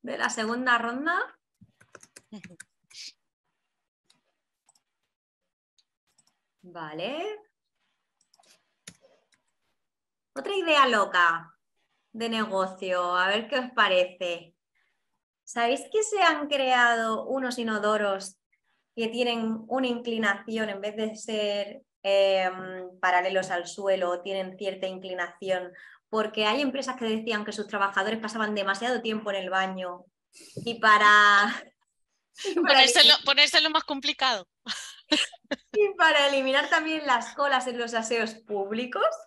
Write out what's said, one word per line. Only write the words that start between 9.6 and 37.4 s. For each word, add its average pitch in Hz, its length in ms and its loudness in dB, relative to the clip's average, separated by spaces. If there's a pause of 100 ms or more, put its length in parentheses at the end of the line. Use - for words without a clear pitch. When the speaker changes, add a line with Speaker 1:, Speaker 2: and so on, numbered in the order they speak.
Speaker 1:
Otra 392 200 -8
idea 311 320 4
loca 180 680 2 (600)
de 226 160 -6
negocio, 190 880 -2
a 185 120 4
ver 214 200 0
qué 277 120 -2
os 247 160 -6
parece. 180 800 0 (880)
¿Sabéis 240 380 -2 (100)
que 427 120 2
se 415 180 -2
han 302 260 2
creado 240 800 2
unos 254 340 -4
inodoros 208 800 -2 (580)
que 226 120 -4
tienen 226 600 -2
una 262 200 -2
inclinación, 220 840 -2
en 196 120 -8
vez 208 140 -6
de 220 200 -4
ser, 202 680 -6 (220)
em, 185 960 0
paralelos 185 520 0
al 175 160 -4
suelo, 185 540 -2
tienen 190 360 -6
cierta 190 300 -6
inclinación? 185 840 -6 (380)
Porque 214 360 -2
hay 226 160 2
empresas 254 340 -4
que 233 100 -8
decían 220 400 -2
que 214 80 -8
sus 208 140 -8
trabajadores 196 520 -2
pasaban 214 360 -4
demasiado 208 460 -2
tiempo 214 300 -4
en 196 60 -2
el 185 120 -6
baño 185 560 -4 (600)
y 226 140 -6
para, 214 280 8 (380)
<laughs> - 300 -6 (720)
y 370 100 -2
para 339 140 2
Speaker 2:
Ponérselo, 269 320 8
Speaker 1:
eliminar 294 240 6
Speaker 2:
ponérselo 294 440 2
más 311 140 0
complicado. 269 640 -4 (180)
<laughs> - 1080 -6
Speaker 1:
y 403 240 2
para 302 300 4
eliminar 277 420 0
también 311 360 0
las 240 280 0
colas 269 340 0